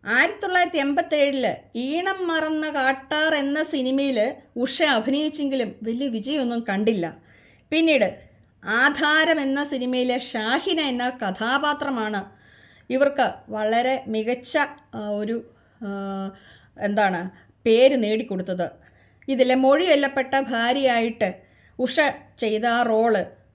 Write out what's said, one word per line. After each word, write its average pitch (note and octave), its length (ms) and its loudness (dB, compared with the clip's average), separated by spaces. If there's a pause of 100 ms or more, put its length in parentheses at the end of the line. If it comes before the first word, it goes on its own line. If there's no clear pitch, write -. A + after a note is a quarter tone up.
ആയിരത്തി C4 360 0
തൊള്ളായിരത്തി F4+ 380 0
എൺപത്തേഴില് C#4+ 720 0 (240)
ഈണം F4 520 -2
മറന്ന D#4 420 -2
കാട്ടാർ D4 640 0
എന്ന C#4+ 280 0
സിനിമയിൽ C4+ 720 0 (220)
ഉഷ B3 260 -2
അഭിനയിച്ചെങ്കിലും C#4 1000 0
വലിയ A#3 260 -4
വിജയമൊന്നും A#3 600 -4
കണ്ടില്ല. G3+ 480 0 (560)
പിന്നീട് D#4 460 4 (440)
ആധാരം D4+ 800 2
എന്ന C#4 240 -2
സിനിമയിലെ B3+ 540 -2
ഷാഹിന B3+ 600 -2
എന്ന B3 280 -2
കഥാപാത്രമാണ് B3 1160 -2 (680)
ഇവർക്ക് C4+ 400 2 (180)
വളരെ A3+ 580 0
മികച്ച, A#3 520 -4 (360)
ആ, G#3 140 -8
ഒരു, G#3 280 -4 (460)
ആ, G3+ 80 -8 (920)
എന്താണ്, G3+ 500 0 (360)
പേര് B3 360 6
നേടിക്കൊടുത്തത്. F#3+ 680 -2 (580)
ഇതിലെ B3+ 260 4
മൊഴിയൊല്ലപ്പെട്ട C#4+ 840 4
ഭാര്യയായിട്ട് A#3 960 0 (440)
ഉഷ B3+ 220 0 (380)
ചെയ്ത G#3+ 280 0
ആ A#3+ 160 2
റോള് A3 420 2 (300)